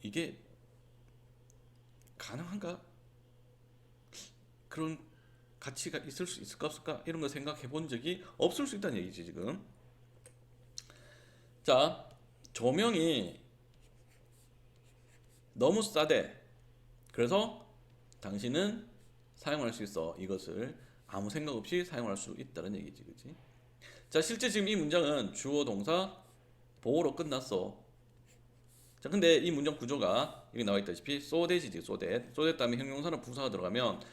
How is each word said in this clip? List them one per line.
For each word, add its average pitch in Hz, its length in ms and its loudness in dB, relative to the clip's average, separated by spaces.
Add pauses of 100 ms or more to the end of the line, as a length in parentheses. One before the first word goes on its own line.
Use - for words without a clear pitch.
이게 143 360 -4 (1800)
가능한가? 175 600 -8 (1900)
그런 160 260 -4 (640)
가치가 147 380 -8
있을 151 280 -6
수 - 140 -10
있을까, - 260 -6
없을까? - 400 -6
이런 165 140 -4
거 143 80 -2
생각해 143 400 -6
본 156 180 -4
적이 139 380 -4 (140)
없을 220 280 4
수 220 100 -6
있다는 190 200 -2
얘기지, 90 300 -8
지금. 92 360 -6 (2000)
자, 147 460 4 (460)
조명이 160 840 2 (2250)
너무 170 300 6
싸대. 151 520 4 (800)
그래서 190 540 2 (540)
당신은 127 680 -2 (480)
사용할 143 380 -4
수 - 80 -8
있어. 85 360 -4
이것을 95 560 -6 (320)
아무 101 220 -6
생각 151 260 -4
없이 175 300 -2
사용할 120 320 -4
수 - 220 -10
있다는 101 360 -8
얘기지, - 300 -12
그치? - 320 -18 (720)
자, 160 140 4
실제 233 260 0
지금 202 200 2
이 214 60 2
문장은 147 600 2
주어, 143 320 0
동사, 151 560 0 (580)
보호로 147 340 2
끝났어. 127 680 -2 (1200)
자, 196 60 -8
근데 170 280 8
이 170 140 4
문장 147 260 0
구조가 120 800 0
여기 117 80 -2
나와 101 160 4
있다시피 101 380 -4
so 165 320 0
that이지, 151 300 0
so 101 200 -6
that. 113 320 -2
so 151 140 0
that 160 120 4
다음에 120 200 2
형용사나 139 440 -4
부사가 123 300 -4
들어가면 98 500 0 (120)